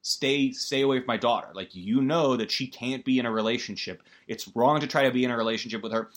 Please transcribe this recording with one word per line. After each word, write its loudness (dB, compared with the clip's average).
stay, 0
stay -2
away 2
from -6
my 0
daughter. 0
Like, -10
you 0
know 4
that -2
she -4
can't -8
be 2
in -2
a -2
relationship. -4
It's -10
wrong 4
to -2
try 2
to 4
be 2
in -2
a -2
relationship -4
with -6
her." -4